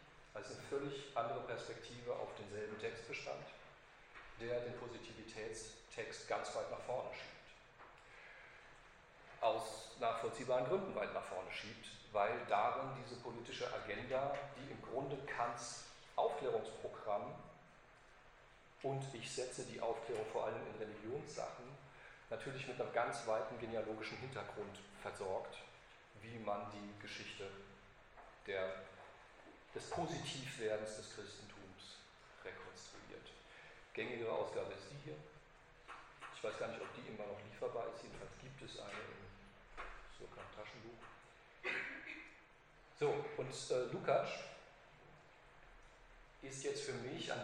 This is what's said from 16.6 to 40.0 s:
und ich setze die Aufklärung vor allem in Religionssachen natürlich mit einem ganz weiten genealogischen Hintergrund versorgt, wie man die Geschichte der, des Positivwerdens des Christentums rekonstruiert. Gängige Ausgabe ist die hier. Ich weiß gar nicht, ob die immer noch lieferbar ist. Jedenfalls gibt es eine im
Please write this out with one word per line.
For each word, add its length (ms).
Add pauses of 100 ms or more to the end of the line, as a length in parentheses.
und 300
ich 180
setze 340
die 160
Aufklärung 520
vor 140
allem 140 (120)
in 60
Religionssachen 840 (680)
natürlich 360
mit 140
einem 120
ganz 340
weiten 320
genealogischen 600
Hintergrund 600 (240)
versorgt, 560 (640)
wie 160
man 340
die 300
Geschichte 460 (960)
der, 280 (1000)
des 160
Positivwerdens 1080
des 180
Christentums 840 (460)
rekonstruiert. 840 (640)
Gängige 380
Ausgabe 420
ist 180
die 140
hier. 120 (1160)
Ich 80
weiß 160
gar 100
nicht, 120
ob 140
die 140
immer 180
noch 140 (100)
lieferbar 440
ist. 80
Jedenfalls 380
gibt 220
es 180
eine 100
im 340 (920)